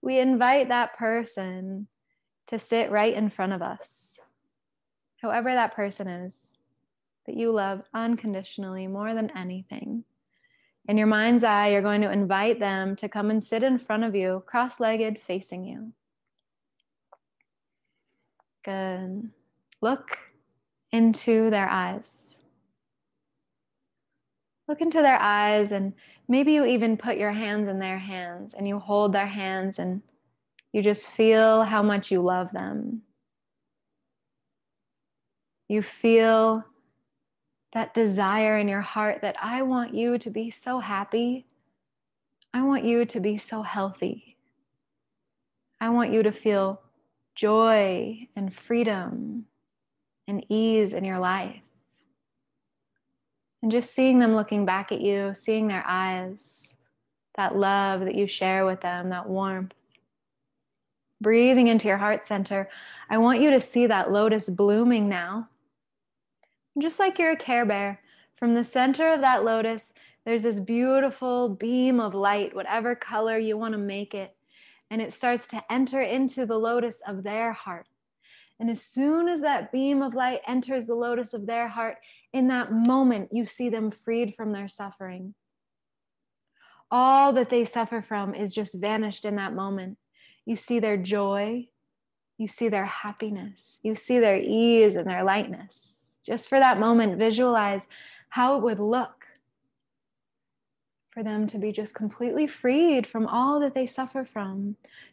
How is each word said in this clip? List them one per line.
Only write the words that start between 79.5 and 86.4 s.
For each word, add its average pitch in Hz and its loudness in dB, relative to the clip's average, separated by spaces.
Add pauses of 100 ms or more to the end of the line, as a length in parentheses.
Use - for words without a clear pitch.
beam 269 0
of 254 -4
light 254 -2
enters 254 -4
the 233 -2
lotus 240 -4
of 202 -8
their 233 -4
heart, 226 -8 (340)
in 254 2
that 247 0
moment, 240 2
you 226 -2
see 247 -6
them 220 -2
freed 226 -4
from 214 -6
their 202 -8
suffering. 190 -14 (1600)